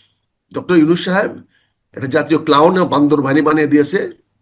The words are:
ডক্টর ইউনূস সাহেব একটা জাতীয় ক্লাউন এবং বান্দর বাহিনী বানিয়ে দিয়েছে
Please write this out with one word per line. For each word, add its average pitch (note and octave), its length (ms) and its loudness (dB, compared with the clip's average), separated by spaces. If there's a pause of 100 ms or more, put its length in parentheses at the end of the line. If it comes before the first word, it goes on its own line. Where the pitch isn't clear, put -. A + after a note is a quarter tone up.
(540)
ডক্টর C#3 220 -2
ইউনূস E3 300 2
সাহেব F#3+ 360 -4 (520)
একটা B2 140 -10
জাতীয় D3 360 0
ক্লাউন D#3+ 340 2
এবং F3+ 100 0
বান্দর D3 340 0
বাহিনী C3+ 200 0
বানিয়ে D3+ 260 0
দিয়েছে D3 440 -2 (300)